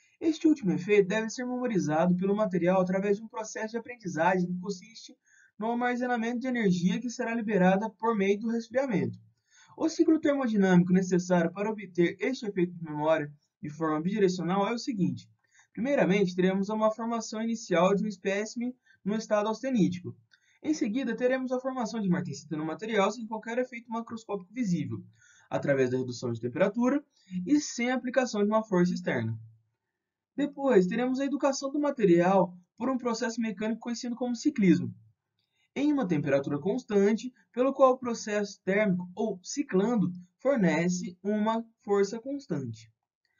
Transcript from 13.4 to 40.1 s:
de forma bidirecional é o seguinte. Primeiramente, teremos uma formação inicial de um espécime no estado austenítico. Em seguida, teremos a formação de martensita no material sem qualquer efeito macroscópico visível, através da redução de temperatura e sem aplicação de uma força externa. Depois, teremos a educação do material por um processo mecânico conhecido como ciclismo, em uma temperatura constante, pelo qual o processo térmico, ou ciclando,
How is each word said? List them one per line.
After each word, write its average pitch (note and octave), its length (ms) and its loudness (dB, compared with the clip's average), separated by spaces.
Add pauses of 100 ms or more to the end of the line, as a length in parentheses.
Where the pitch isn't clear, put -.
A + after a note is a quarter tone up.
de D3 80 -8
forma D#3 320 -2
bidirecional F#3 680 0
é A#3 60 -2
o A#3+ 60 -4
seguinte. E3+ 500 -2 (460)
Primeiramente, G3+ 600 2
teremos F#3+ 360 2
uma A3 200 2
formação A3+ 520 -4
inicial G3 520 2
de G3+ 80 0
um A3 60 -2
espécime G#3+ 640 -4 (300)
no G3+ 120 -2
estado G#3 320 0
austenítico. A3 680 0 (460)
Em D#4 100 -2
seguida, A#3+ 420 -2
teremos B3+ 380 0
a B3+ 80 -2
formação B3+ 400 -6
de G3+ 80 0
martensita D3+ 480 -4
no D#3 80 -4
material G3 460 0
sem A#3 160 -8
qualquer A3+ 320 -6
efeito A#3+ 320 -6
macroscópico A3+ 640 -8
visível, E3 500 -4 (460)
através C3+ 400 0
da B2+ 80 0
redução B2 340 -6
de A2+ 80 -6
temperatura G3+ 640 0 (420)
e D4 140 4
sem A#3+ 300 -4
aplicação B3 520 -2
de G#3 60 4
uma A3 160 2
força F3+ 300 2
externa. A2+ 440 -2 (960)
Depois, C4+ 520 2
teremos B3+ 320 -2
a C#4 40 -2
educação C#4 460 -2
do D4 80 -4
material F#3+ 760 4 (240)
por B3+ 140 -2
um C4 80 -2
processo A#3 420 -4
mecânico A3 420 -4
conhecido A#3+ 340 -6
como B3 180 -4
ciclismo, E3+ 580 2 (840)
em C#4+ 160 2
uma C4 160 0
temperatura C#3+ 500 0
constante, G#3+ 720 0 (200)
pelo C4 200 2
qual C4 200 6
o B3+ 60 -2
processo G#3+ 680 -4
térmico, G3 500 0
ou G#3+ 300 -4
ciclando, G#3+ 640 0 (280)